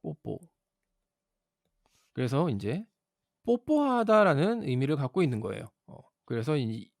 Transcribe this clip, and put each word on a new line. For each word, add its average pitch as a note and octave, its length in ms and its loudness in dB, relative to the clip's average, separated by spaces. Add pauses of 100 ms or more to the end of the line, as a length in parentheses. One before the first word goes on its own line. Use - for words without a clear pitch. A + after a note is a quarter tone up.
뽀뽀. - 380 -10 (1700)
그래서 C3+ 360 0
이제 A2+ 360 -4 (600)
뽀뽀하다라는 A3+ 1160 2
의미를 C3+ 320 0
갖고 C#3+ 280 0
있는 A#2+ 160 0
거예요. G#2 260 -8 (220)
어, - 100 -20 (280)
그래서 A#2+ 320 -2
이 A2 440 -6